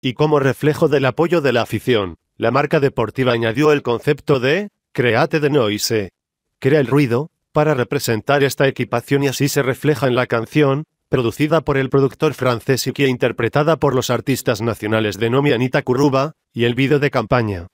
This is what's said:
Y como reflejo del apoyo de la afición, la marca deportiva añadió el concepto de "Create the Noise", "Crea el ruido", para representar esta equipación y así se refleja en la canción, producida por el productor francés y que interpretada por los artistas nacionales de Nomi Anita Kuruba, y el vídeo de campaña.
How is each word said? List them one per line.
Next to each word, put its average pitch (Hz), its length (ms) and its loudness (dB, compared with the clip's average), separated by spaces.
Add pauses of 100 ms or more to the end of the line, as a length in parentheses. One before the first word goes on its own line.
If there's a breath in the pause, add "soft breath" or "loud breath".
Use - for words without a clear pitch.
Y 131 120 -4
como 151 260 2
reflejo 143 480 0
del 135 200 2
apoyo 165 340 0
de 139 120 0
la 117 100 2
afición, 104 520 -2 (220)
la 113 160 0
marca 143 260 0
deportiva 123 540 0
añadió 117 400 2
el 143 100 0
concepto 135 560 0
de 160 300 0 (240)
"Create 135 480 0
the 143 100 0
Noise", 107 600 0 (500)
"Crea 139 180 4
el 135 80 2
ruido", 131 440 0 (200)
para 151 240 2
representar 131 720 -2
esta 135 240 0
equipación 135 560 -2
y - 20 2
así 139 220 -2
se 139 160 -2
refleja 139 420 -2
en 123 80 0
la 123 140 0
canción, 135 560 0 (240)
producida 143 540 0
por 139 160 -2
el 135 120 -2
productor 139 440 0
francés 123 520 -2
y 131 60 -6
que 139 160 0
interpretada 127 680 0
por 143 140 0
los 127 160 -2
artistas 120 520 -2
nacionales 107 580 -2
de 113 120 0
Nomi 139 200 2
Anita 127 320 0
Kuruba, 135 520 0 (200)
y 117 80 -2
el 120 140 0
vídeo 135 240 2
de 139 100 0
campaña. 107 640 -2